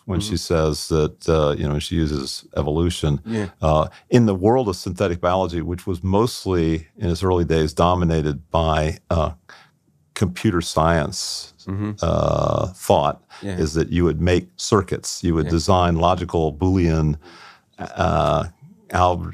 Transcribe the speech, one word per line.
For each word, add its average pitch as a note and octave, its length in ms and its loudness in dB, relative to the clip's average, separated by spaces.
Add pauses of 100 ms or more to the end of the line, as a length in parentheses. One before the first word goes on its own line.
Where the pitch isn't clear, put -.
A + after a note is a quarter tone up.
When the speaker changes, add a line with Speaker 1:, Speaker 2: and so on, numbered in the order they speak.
Speaker 1:
when F2+ 140 -2
she G#2 140 -4
Speaker 2:
Mm-hmm. - 40 -2
Speaker 1:
says D#2 520 0
that, D2+ 400 -2
uh, D2+ 280 2
you E2+ 60 -4
know, D2 80 -2
when D2 80 -2
she E2+ 160 -6
uses D2 500 -4 (100)
evolution. D#2 720 -2
Speaker 2:
Yeah. A2 240 -4 (120)
Speaker 1:
Uh, D#2 260 2 (220)
in A#2+ 160 6
the G2 100 2
world A2 320 2
of F#2 80 -2
synthetic F2+ 460 -2
biology, F2+ 400 0
which F2 260 -6
was F2 160 -6
mostly F#2 840 0 (100)
in G2+ 120 -4
its E2 140 -2
early F2+ 220 2
days D#2 280 0
dominated E2 800 2
by, D#2 460 0 (120)
uh, D#2 220 0 (840)
computer F2+ 480 0
science, - 920 -2 (140)
Speaker 2:
Mm-hmm. G#2 240 -4 (100)
Speaker 1:
uh, D#2 680 0
thought, D2+ 540 0 (200)
Speaker 2:
Yeah. G2 160 -6
Speaker 1:
is D#2 160 -2
that D#2+ 180 0
you F2 140 2
would D#2+ 160 0
make F2+ 340 2
circuits, - 680 -2
you F2 140 0
would D#2+ 120 0
Speaker 2:
Yeah. E2+ 40 -2
Speaker 1:
design F2 460 2
logical E2+ 560 0
Boolean, D#2+ 640 2 (600)
uh, D#2+ 680 0 (460)
al-, F2+ 420 0